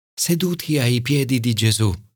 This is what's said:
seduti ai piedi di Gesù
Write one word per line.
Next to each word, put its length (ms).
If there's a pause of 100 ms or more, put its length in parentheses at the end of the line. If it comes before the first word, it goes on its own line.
(140)
seduti 640
ai 220
piedi 400
di 140
Gesù 360 (260)